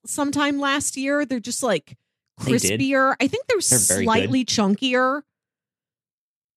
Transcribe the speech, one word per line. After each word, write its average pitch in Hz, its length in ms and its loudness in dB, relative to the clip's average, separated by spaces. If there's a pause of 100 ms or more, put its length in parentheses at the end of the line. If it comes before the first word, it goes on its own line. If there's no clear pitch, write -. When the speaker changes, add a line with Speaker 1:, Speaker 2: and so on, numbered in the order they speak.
Speaker 1:
sometime 285 540 0
last 277 360 -2
year. 285 300 -2
They're 247 140 -4
just, - 220 -8
like, 196 340 -2 (460)
Speaker 2:
They - 140 2
did. 233 240 0
Speaker 1:
crispier. 269 400 2
I 277 80 2
think 494 200 -4
they're 453 120 2
Speaker 2:
They're 254 180 2
very 196 220 2
good. - 40 0
Speaker 1:
slightly 226 420 2
chunkier. 254 760 0 (1300)